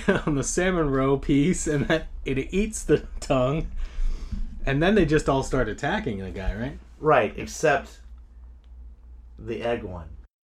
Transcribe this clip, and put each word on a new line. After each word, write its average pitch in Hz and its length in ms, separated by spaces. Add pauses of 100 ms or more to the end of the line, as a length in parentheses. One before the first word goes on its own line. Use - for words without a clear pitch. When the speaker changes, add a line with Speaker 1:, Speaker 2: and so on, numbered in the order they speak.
(120)
Speaker 1:
<laughs> - 140
on 156 80
the 131 100
salmon 180 460
roe 135 260
piece, 143 500
and 147 220
that, 160 200 (160)
it 135 280
eats 208 320
the 151 220 (140)
tongue. 135 480 (960)
And 139 180
then 196 120
they 196 100
just 151 240
all 135 140
start 123 260
attacking 139 500
the 95 120
guy, 92 240
right? 123 240 (220)
Speaker 2:
Right, 135 360
except 139 600 (1400)
the 110 240
egg 117 200
one. 87 260 (380)